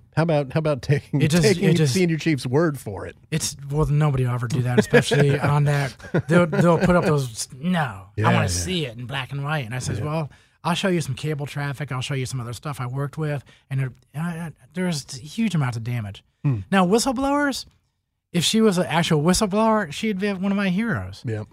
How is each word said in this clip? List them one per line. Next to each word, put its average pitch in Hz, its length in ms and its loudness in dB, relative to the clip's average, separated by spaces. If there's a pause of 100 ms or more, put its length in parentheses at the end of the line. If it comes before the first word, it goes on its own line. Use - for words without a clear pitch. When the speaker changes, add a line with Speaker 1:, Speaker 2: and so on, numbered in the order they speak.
(140)
Speaker 1:
How 156 100 2
about, 147 280 0
how 165 60 0
about 151 240 0
taking, 143 400 0
Speaker 2:
It 156 80 4
just, 170 120 4
Speaker 1:
taking 196 280 4
Speaker 2:
it 160 80 4
just 143 160 2
Speaker 1:
senior 170 240 2
chief's 151 280 0
word 139 320 0
for 95 280 -10
it? 87 100 -14 (140)
Speaker 2:
It's, - 260 -4 (140)
well, 151 160 0
nobody 143 400 2
will 123 80 -2
ever 120 120 -4
do 120 160 0
that, 123 160 2
especially 143 640 4
Speaker 1:
<laughs> 147 140 2
Speaker 2:
on 147 100 4
that. 143 320 0 (320)
They'll, 175 180 6
they'll 175 320 4
put 180 180 4
up 175 100 2
those, 139 480 -2
"No, 139 640 -4
Speaker 1:
Yeah, 107 120 2
Speaker 2:
I 175 60 4
wanna 175 100 2
Speaker 1:
yeah. - 40 0
Speaker 2:
see 156 360 -2
it 117 140 -10
in 123 80 -12
black 135 260 -8
and 139 100 -6
white." 143 220 -4
And 110 100 -8
I 127 40 -4
says, 127 220 -4
Speaker 1:
Yeah. - 40 -4
Speaker 2:
"Well, 151 260 -4 (320)
I'll 165 120 0
show 196 140 -2
you 180 120 0
some 135 140 -6
cable 147 320 -6
traffic. 143 440 -8
I'll 131 120 -6
show - 100 -8
you 131 140 -4
some 131 140 -6
other 117 120 -10
stuff 139 260 -10
I 127 80 -6
worked 139 300 -6
with." 147 260 -4 (280)
And 135 100 -2
there, 131 120 -4 (220)
I, 139 60 -8
I, 165 320 -6 (220)
there's 175 420 -4
huge 165 380 -4
amounts 127 240 0
of 113 60 -8
damage. 113 380 -6 (200)
Speaker 1:
Hmm. 127 180 0 (120)
Speaker 2:
Now, 190 140 6
whistleblowers, 269 800 0 (640)
if 165 120 0
she 220 180 2
was 202 160 4
an 180 80 0
actual 160 360 2
whistleblower, 208 680 2
she'd 214 260 -4
be 202 140 -2
one 190 180 -2
of 196 60 0
my 202 140 0
heroes. 170 520 -4
Speaker 1:
Yeah. 107 300 -4